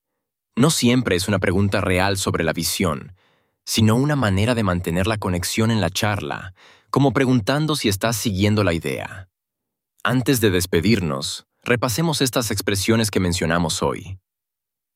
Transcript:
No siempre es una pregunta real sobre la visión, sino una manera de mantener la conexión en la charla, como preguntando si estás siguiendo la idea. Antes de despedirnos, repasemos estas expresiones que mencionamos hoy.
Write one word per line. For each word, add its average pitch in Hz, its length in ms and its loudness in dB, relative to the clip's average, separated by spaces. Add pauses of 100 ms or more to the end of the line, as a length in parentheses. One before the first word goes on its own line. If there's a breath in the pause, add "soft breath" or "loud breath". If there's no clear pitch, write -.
(580)
No 135 120 4
siempre 123 460 2
es 90 140 -2
una 98 100 2
pregunta 98 400 2
real 92 380 0
sobre 90 260 -2
la 80 80 2
visión, 80 640 -4 (480)
sino 110 320 2
una 143 220 2
manera 107 360 2
de 117 100 0
mantener 90 440 0
la 110 100 0
conexión 104 540 -2
en 113 80 0
la 85 120 0
charla, 73 640 -4 (340 soft breath)
como 131 240 2
preguntando 135 640 2
si 123 100 -2
estás 110 300 0
siguiendo 104 480 2
la 87 80 2
idea. 71 560 -6 (760)
Antes 127 380 0
de 110 80 4
despedirnos, 87 960 0 (180)
repasemos 131 580 0
estas 127 300 0
expresiones 104 600 0
que 98 100 0
mencionamos 85 600 0
hoy. 82 380 -4 (760)